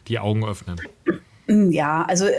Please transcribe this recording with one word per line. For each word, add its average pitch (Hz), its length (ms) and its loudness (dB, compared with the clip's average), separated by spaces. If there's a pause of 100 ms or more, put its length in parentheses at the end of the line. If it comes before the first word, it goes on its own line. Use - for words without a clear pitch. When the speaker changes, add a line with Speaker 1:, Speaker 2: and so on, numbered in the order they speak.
Speaker 1:
die 113 120 -4
Augen 107 260 -2
öffnen? 92 340 -8 (680)
Speaker 2:
Ja, 165 600 2
also 185 180 0 (140)